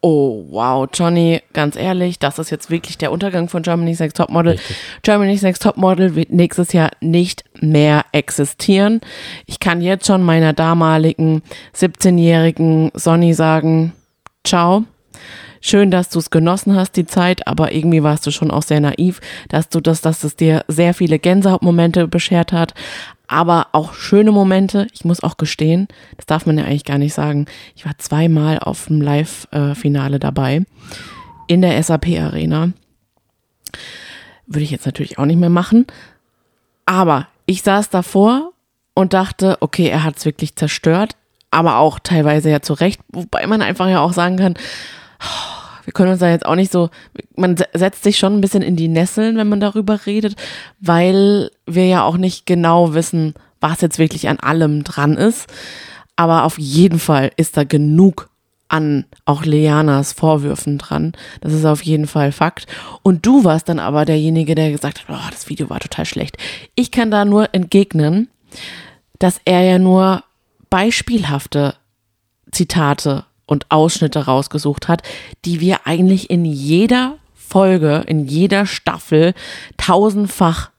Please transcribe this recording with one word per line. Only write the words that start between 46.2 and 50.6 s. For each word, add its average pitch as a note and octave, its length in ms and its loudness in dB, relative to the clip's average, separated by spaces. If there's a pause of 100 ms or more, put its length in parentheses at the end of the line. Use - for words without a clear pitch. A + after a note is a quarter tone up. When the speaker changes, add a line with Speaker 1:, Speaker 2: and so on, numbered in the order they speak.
Speaker 1:
jetzt E3+ 160 0
auch D#3+ 100 0
nicht F#3+ 160 0
so, F3 180 0 (460)
man F3+ 220 0
se-, F3+ 160 0
setzt F#3+ 300 -2
sich G3+ 140 2
schon G3 200 0
ein G3+ 40 2
bisschen G3 200 0
in F3+ 140 -2
die E3 120 -2
Nesseln, F#3 500 0
wenn G#3 120 0
man G#3 100 0
darüber G#3 460 -2
redet, G#3 300 -4 (440)